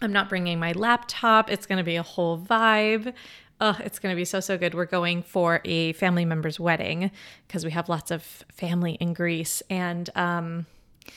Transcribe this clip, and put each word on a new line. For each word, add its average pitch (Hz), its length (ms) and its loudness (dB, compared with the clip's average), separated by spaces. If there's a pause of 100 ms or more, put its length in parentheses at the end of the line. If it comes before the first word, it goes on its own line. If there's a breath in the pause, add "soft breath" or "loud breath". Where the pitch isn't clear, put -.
I'm 214 120 -4
not 196 160 2
bringing 175 280 0
my 165 140 0
laptop. 220 800 2
It's 202 140 -2
gonna 190 180 0
be 170 140 0
a 170 60 -2
whole 170 360 0
vibe. 220 760 2 (460 loud breath)
Ugh, 214 240 4
it's - 160 -8
gonna 185 160 -2
be 175 80 -2
so, 190 160 -2
so 190 180 -2
good. 170 160 0
We're 175 120 0
going 175 380 0
for 170 420 2
a 165 280 2
family 175 300 2
member's 160 380 -2
wedding 170 500 0 (380 loud breath)
'cause 160 160 -6
we 160 60 -2
have 170 180 -4
lots 160 200 -4
of 165 140 -4 (300)
family 170 480 -2
in 170 120 0
Greece. 170 560 -2
And, 175 460 -4
um, 170 500 -2 (500 loud breath)